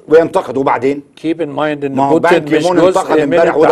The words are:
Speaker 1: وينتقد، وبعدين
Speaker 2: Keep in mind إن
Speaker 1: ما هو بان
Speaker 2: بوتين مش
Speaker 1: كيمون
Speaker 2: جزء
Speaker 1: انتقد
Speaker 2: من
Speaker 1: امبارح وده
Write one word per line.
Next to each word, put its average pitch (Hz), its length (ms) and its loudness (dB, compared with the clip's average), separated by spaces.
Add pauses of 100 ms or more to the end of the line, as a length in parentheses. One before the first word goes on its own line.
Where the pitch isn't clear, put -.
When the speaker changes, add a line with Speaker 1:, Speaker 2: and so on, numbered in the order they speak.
Speaker 1:
وينتقد، 156 480 0
وبعدين 135 460 -2 (180)
Speaker 2:
Keep 160 160 -6
in 151 200 -8
mind 139 40 -4
إن 147 340 -6
Speaker 1:
ما 135 140 0
هو 156 100 2
بان 170 200 4
Speaker 2:
بوتين 151 200 -2
مش 147 40 -2
Speaker 1:
كيمون 180 140 0
Speaker 2:
جزء 170 120 4
Speaker 1:
انتقد 185 280 0
Speaker 2:
من 156 60 2
Speaker 1:
امبارح 165 340 0
وده 151 160 4